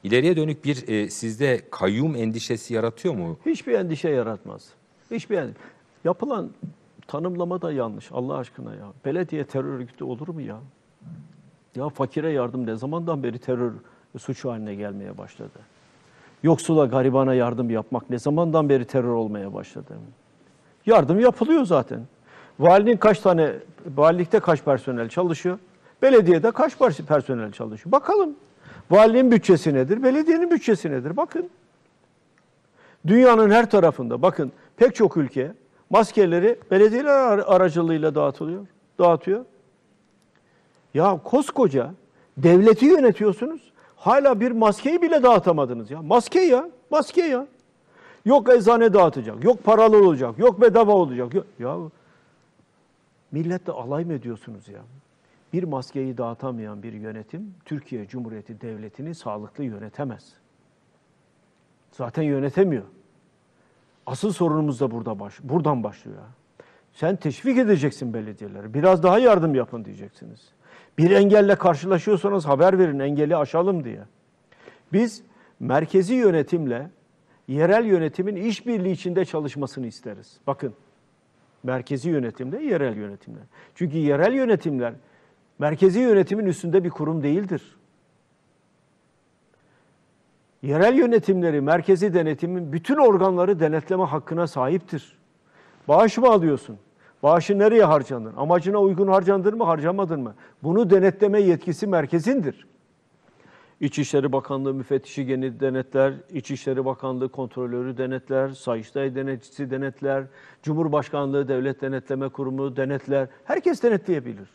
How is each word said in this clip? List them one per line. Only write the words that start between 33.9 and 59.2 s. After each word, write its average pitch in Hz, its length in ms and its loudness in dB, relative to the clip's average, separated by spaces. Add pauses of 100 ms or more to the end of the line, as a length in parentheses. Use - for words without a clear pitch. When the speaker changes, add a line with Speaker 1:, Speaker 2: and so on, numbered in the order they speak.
Speaker 2:
bakın, 165 300 0 (240)
pek 247 180 4
çok 208 220 2
ülke 143 360 -4 (380)
maskeleri 202 680 2 (120)
belediyeler 233 480 4
ar-, 214 280 2
aracılığıyla 165 680 2
dağıtılıyor, 160 520 -4 (320)
dağıtıyor. 180 460 2 (1500)
Ya, 190 300 2
koskoca 180 720 0 (420)
devleti 196 500 6
yönetiyorsunuz, 262 840 2 (240)
hala 254 440 2
bir 247 100 0
maskeyi 226 520 0
bile 320 200 2
dağıtamadınız 147 680 2
ya. 156 120 -12
Maske 233 380 2
ya, 330 300 2 (200)
maske 311 320 0
ya. 277 240 -2 (760)
Yok 233 240 4
eczane 233 460 6
dağıtacak, 135 500 2
yok 240 200 2
paralı 220 420 6
olacak, 127 320 0
yok 202 220 4
bedava 220 320 6
olacak. 127 420 0
Yok. 196 120 -4 (120)
Ya, 135 200 -8 (1500)
milletle 170 400 -6
alay 135 320 -8
mı 170 80 -8
ediyorsunuz 113 560 -12
ya? 104 120 -20 (720)
Bir 180 120 -4
maskeyi 131 540 -8
dağıtamayan 117 640 -10
bir 113 100 -14
yönetim 110 640 -16 (100)
Türkiye 131 420 -12
Cumhuriyeti 113 540 -14
Devleti'ni 113 540 -14
sağlıklı 107 500 -12